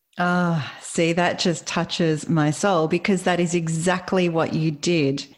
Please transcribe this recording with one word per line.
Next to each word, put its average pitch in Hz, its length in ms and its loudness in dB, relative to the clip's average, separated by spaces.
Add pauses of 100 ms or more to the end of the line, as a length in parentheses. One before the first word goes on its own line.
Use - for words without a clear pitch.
(180)
Ah, 175 640 0
see, 170 340 0
that 175 240 2
just - 280 -2
touches 165 600 -2
my 156 220 2
soul 165 380 2
because 175 340 0
that 180 180 0
is 170 140 0
exactly 175 720 0
what 165 240 0
you 160 180 0
did 143 560 0 (100)